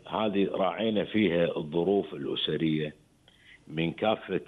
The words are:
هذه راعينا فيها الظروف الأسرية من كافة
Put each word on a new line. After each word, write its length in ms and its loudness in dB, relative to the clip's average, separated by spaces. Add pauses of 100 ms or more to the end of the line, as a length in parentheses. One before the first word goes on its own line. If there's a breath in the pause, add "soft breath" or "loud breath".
هذه 420 2
راعينا 540 0
فيها 520 2
الظروف 580 0
الأسرية 800 -2 (760 loud breath)
من 240 -2
كافة 540 -2